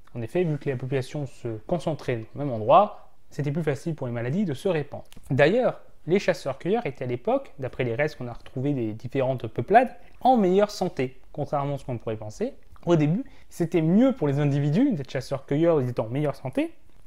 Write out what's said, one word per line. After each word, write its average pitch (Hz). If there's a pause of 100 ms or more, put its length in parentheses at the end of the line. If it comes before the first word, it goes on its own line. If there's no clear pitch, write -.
(140)
En 120
effet, 175
vu 151
que 143
la 131
population 131
se 113
concentrait 135
au -
même 139
endroit, 131 (220)
c'était 143
plus 165
facile 151
pour 131
les 117
maladies 127
de 156
se -
répandre. 156 (260)
D'ailleurs, 165 (260)
les 175
chasseurs-cueilleurs 185
étaient 135
à -
l'époque, 220
d'après 127
les 117
restes 147
qu'on 127
a 120
retrouvés 131
des 117
différentes 127
peuplades, - (260)
en 254
meilleure 196
santé, 131 (100)
contrairement 143
à 135
ce -
qu'on 123
pourrait 110
penser. 110 (320)
Au 175
début, 156 (240)
c'était 165
mieux 208
pour -
les 139
individus 147
d'être 143
chasseurs-cueilleurs, 147
ils 123
étaient 123
en 113
meilleure 139
santé, - (340)